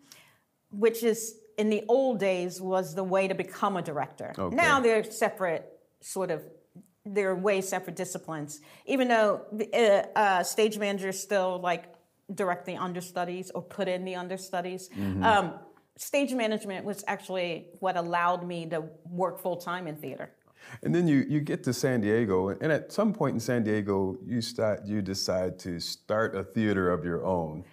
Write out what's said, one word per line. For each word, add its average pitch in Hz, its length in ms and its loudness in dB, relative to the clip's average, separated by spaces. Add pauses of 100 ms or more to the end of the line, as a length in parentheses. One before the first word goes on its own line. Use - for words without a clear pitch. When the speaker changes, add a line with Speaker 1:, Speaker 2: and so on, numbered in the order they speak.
(720)
Speaker 1:
which 226 320 2
is, 226 320 0 (220)
in 214 120 2
the 214 180 2
old 254 320 4
days, 180 420 0
was 185 340 -2
the 190 80 -2
way 190 240 2
to 190 80 0
become 196 420 -2
a 170 40 -2
director. - 560 -6
Speaker 2:
Okay. 95 180 -2
Speaker 1:
Now 302 240 4
they're 226 240 4
separate, 190 600 -2 (360)
sort 185 300 -4
of, 156 120 -4 (600)
they're 196 300 0
way 190 260 2
separate 185 340 -4
disciplines. 160 680 -8 (240)
Even 262 240 2
though, 220 320 4 (320)
uh, 214 440 4
uh, 196 260 4
stage 214 340 2
managers 196 420 -2
still, 185 400 0
like, 175 260 0 (480)
direct 175 320 0
the 180 100 -6
understudies 180 760 -6
or - 100 -8
put 185 260 -6
in 185 160 -2
the 185 120 -6
understudies. 180 720 -6
Speaker 2:
Mm-hmm. 185 340 -2
Speaker 1:
Um, 202 300 4 (420)
stage 277 380 -2
management 214 500 -2
was 196 220 -6
actually 185 640 -4 (120)
what 185 160 0
allowed 175 520 2
me 170 200 -6
to 160 160 -4 (220)
work 175 340 -2
full-time 175 480 -4
in 151 80 -8
theater. 139 360 -10 (500)
Speaker 2:
And 151 140 2
then 175 120 6
you, 139 220 6
you 151 120 2
get 151 240 -2
to 127 80 2
San 127 280 2
Diego, 101 480 4
and 143 220 0
at - 200 0
some 202 220 2
point 139 220 0
in 117 40 -2
San 120 240 0
Diego, 101 600 2
you 117 160 -2
start, 107 420 -2
you 104 200 -2
decide 92 560 -2
to 85 200 -6
start - 560 -2
a 95 80 -2
theater 98 480 2
of 85 140 0
your 85 180 -2
own. 85 500 0